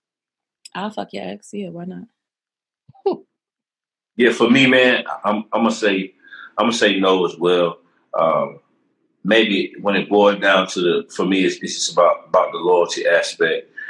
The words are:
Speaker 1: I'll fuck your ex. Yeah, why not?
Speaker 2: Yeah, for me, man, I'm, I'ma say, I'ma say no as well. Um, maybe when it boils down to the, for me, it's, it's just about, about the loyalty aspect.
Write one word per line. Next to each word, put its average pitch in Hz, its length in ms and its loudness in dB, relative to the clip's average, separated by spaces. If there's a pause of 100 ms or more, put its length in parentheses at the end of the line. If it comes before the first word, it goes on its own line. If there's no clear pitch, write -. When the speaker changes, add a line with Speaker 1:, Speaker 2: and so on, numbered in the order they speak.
(760)
Speaker 1:
I'll 196 160 -8
fuck 202 220 -10
your 196 120 -10
ex. 202 280 -14
Yeah, 202 160 -10
why 170 160 -14
not? 180 180 -14 (2000)
Speaker 2:
Yeah, 117 160 4
for 117 180 2
me, 135 180 4
man, 127 360 4 (220)
I'm, 107 280 -2
I'ma 110 160 0
say, 98 440 -2 (440)
I'ma 113 140 0
say 101 280 2
no 95 260 2
as 80 120 -6
well. 87 420 0 (380)
Um, 78 420 0 (640)
maybe 104 560 0
when 98 160 -2
it - 140 -4
boils 101 320 4
down 95 260 2
to 95 140 -6
the, 85 340 0
for 92 100 -2
me, 92 200 2
it's, 87 160 -2
it's 90 140 -8
just - 180 -6
about, 85 340 2
about - 240 0
the - 60 -8
loyalty 87 500 0
aspect. 82 640 -2 (200)